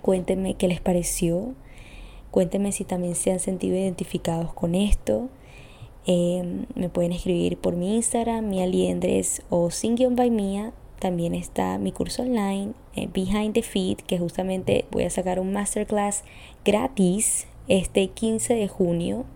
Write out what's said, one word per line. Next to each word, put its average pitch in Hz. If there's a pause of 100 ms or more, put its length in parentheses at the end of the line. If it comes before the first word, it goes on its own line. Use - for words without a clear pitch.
Cuéntenme 190
qué -
les 180
pareció. 180 (760)
Cuéntenme 196
si 196
también 175
se 190
han 185
sentido 185
identificados 175
con 170
esto. 214 (800)
Em, 180 (100)
me 185
pueden 175
escribir 175
por 175
mi 185
Instagram, 226
Mia 185
Liendres 185
o 170
sin 226
guion 247
by 247
Mia. 202 (260)
También 175
está 185
mi 196
curso -
online, 202 (240)
eh, -
Behind 208
the 226
Feed, 190
que -
justamente 185
voy -
a 175
sacar 180
un 190
masterclass 208 (400)
gratis 202 (220)
este 190
quince 220
de 214
junio. 190